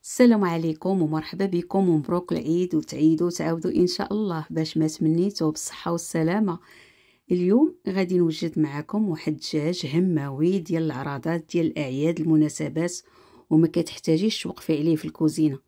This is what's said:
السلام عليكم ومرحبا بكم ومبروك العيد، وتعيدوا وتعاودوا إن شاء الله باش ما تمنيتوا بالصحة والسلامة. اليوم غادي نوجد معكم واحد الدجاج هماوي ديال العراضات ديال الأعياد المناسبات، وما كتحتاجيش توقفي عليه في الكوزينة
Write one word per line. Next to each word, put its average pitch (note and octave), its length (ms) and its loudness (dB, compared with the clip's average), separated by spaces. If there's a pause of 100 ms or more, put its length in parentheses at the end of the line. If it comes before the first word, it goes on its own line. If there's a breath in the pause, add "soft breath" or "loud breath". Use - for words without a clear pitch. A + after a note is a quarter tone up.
السلام A#3 380 4
عليكم E3+ 580 -2
ومرحبا D#3 440 -2
بكم F#3 440 0
ومبروك F3 420 0
العيد، E3+ 440 -2
وتعيدوا D#3 520 2
وتعاودوا E3 440 -2
إن F3+ 160 2
شاء G3 260 -4
الله F#3 360 -4
باش D#3+ 280 -4
ما D#3+ 100 2
تمنيتوا D#3+ 640 0
بالصحة - 400 -8
والسلامة. F3 680 -2 (720 soft breath)
اليوم F#3 440 4 (120)
غادي F#3 300 0
نوجد E3 420 0
معكم D3+ 500 0
واحد D#3 220 -4
الدجاج D#3 540 -4
هماوي D#3 760 0
ديال E3 240 -2
العراضات C#3+ 680 -4
ديال E3+ 140 0
الأعياد D3+ 540 -2
المناسبات، D#3 760 0 (520 soft breath)
وما D#3+ 180 6
كتحتاجيش E3 760 0
توقفي D#3+ 360 -4
عليه D#3+ 160 2
في D#3 100 -8
الكوزينة D#3 640 0